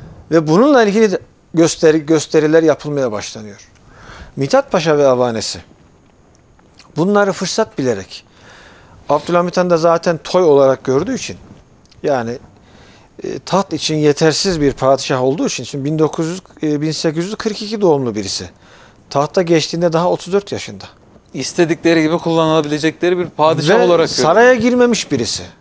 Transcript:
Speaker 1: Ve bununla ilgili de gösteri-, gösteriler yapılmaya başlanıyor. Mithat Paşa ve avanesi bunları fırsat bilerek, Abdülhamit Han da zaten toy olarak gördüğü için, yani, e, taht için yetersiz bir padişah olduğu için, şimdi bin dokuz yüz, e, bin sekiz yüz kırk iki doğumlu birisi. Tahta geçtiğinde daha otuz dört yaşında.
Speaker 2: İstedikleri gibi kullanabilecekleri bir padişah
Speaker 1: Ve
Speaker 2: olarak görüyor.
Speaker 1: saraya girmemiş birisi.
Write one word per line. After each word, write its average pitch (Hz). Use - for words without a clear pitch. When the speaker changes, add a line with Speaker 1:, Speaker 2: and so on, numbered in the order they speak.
Speaker 1:
Ve 156
bununla 240
ilgili 208
de 170
gösteri-, 160
gösteriler 156
yapılmaya 143
başlanıyor. 104
Mithat 139
Paşa 160
ve 143
avanesi 123
bunları 202
fırsat 214
bilerek, 117
Abdülhamit 175
Han 180
da 170
zaten 165
toy 185
olarak 139
gördüğü 156
için, -
yani, 123
e, -
taht 190
için 156
yetersiz 156
bir 139
padişah 131
olduğu 156
için, -
şimdi 135
bin 156
dokuz 156
yüz, 180
e, 151
bin 156
sekiz 160
yüz 208
kırk 208
iki 208
doğumlu 139
birisi. 95
Tahta 147
geçtiğinde 170
daha 170
otuz 175
dört 202
yaşında. 101
Speaker 2:
İstedikleri 165
gibi 156
kullanabilecekleri 160
bir 175
padişah 160
Speaker 1:
Ve 240
Speaker 2:
olarak 180
görüyor. 165
Speaker 1:
saraya 208
girmemiş 240
birisi. 113